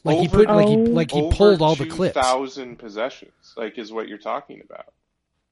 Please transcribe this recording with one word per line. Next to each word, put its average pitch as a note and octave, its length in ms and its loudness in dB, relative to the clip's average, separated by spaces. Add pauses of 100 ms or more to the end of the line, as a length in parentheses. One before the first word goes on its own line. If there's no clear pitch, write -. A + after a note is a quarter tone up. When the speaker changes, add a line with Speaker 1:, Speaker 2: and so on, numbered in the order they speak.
Speaker 1:
Like, D#3 140 0
he F3 100 0
Speaker 2:
Over - 100 2
Speaker 1:
put, G#3 120 6
like, G#3 180 4
he, G#3+ 80 2
Speaker 3:
Oh. - 40 2
Speaker 1:
like, A3+ 320 0
he D3 100 0
Speaker 2:
over E3 140 0
Speaker 1:
pulled G3 260 4
all D#3 140 2
the C#3 100 -6
clips. F3 300 -4
Speaker 2:
two C#3+ 60 0
thousand C3 580 -4
possessions, - 760 -12
like, A2+ 220 -10
is A2 140 -14
what A2 180 -8
you're G#2 80 -14
talking A2+ 460 -12
about. - 300 -20 (580)